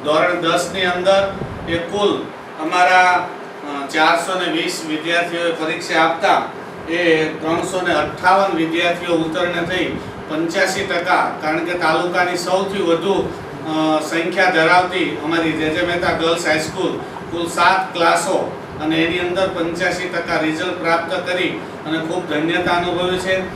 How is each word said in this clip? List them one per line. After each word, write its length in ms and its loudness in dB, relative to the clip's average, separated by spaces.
ધોરણ 380 2
દસની 440 0
અંદર 480 2
એ 80 -2
કુલ 480 0
અમારા, 520 6
અ, 720 -6
ચારસો 540 2
ને 120 -2
વીસ 360 -4
વિદ્યાર્થીઓએ 640 -2
પરીક્ષા 520 0
આપતા 380 2
એ 360 2
ત્રણસો 560 -2
ને 120 0
અઠ્ઠાવન 640 2
વિદ્યાર્થીઓ 580 0
ઉત્તીર્ણ 500 0
થઈ 340 -2
પંચ્યાસી 560 0
ટકા, 560 0
કારણ 240 -2
કે 80 -4
તાલુકાની 640 0
સૌથી 440 0
વધુ, 520 0
અ, 320 2
સંખ્યા 500 0
ધરાવતી 760 2
અમારી 280 0
જે 180 0
જે 160 0
મહેતા 260 0
ગર્લ્સ 360 0
હાઈસ્કૂલ, 520 -2
કુલ 160 -4
સાત 460 2
ક્લાસો 680 2
અને 140 0
એની 240 2
અંદર 280 0
પંચ્યાસી 640 -2
ટકા 300 -2
રિઝલ્ટ 420 -2
પ્રાપ્ત 460 0
કરી 340 -2
અને 140 -2
ખૂબ 300 -4
ધન્યતા 420 0
અનુભવી 460 0
છે. 260 0